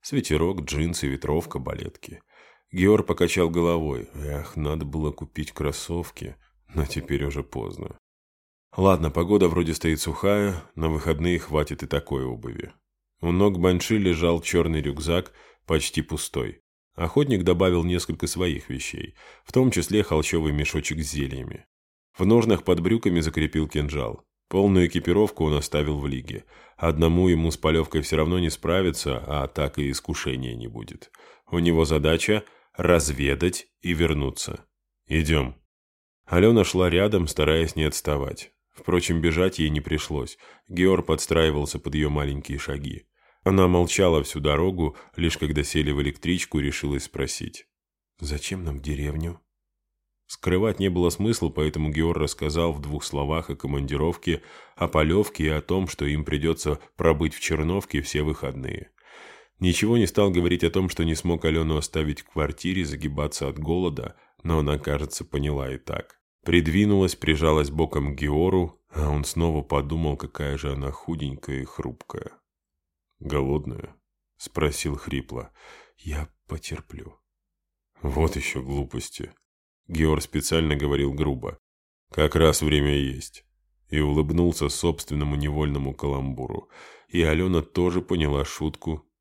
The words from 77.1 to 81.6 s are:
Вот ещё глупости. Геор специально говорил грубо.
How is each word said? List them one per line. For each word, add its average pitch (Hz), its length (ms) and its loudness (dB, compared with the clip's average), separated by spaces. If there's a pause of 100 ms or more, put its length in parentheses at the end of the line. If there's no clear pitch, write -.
Вот 76 360 0
ещё 67 260 -6
глупости. 65 720 -8 (580)
Геор 78 320 4
специально 78 540 0
говорил 71 360 0
грубо. 69 460 -4 (540)